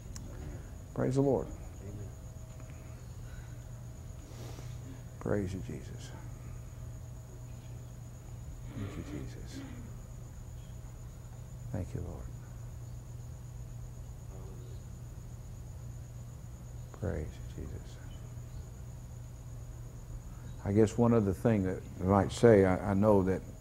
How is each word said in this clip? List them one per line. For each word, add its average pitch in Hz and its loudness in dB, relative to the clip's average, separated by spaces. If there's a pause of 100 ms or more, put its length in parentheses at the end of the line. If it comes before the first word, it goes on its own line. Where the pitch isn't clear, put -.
(920)
Praise 127 2
the 139 6
Lord. 123 6 (3750)
Praise 95 2
you, 92 -2
Jesus. - -8 (2750)
Thank - -4
you, 85 -4
Jesus. - -6 (2000)
Thank 90 -2
you, 87 -2
Lord. 85 -6 (4000)
Praise 82 0 (300)
you, 76 -4
Jesus. - -8 (2750)
I 98 4
guess 101 8
one 117 10
other 101 6
thing 107 6
that 90 2 (240)
I 90 2
might 95 10
say, 107 12
I, 92 6
I - 6
know 101 10
that 92 4 (200)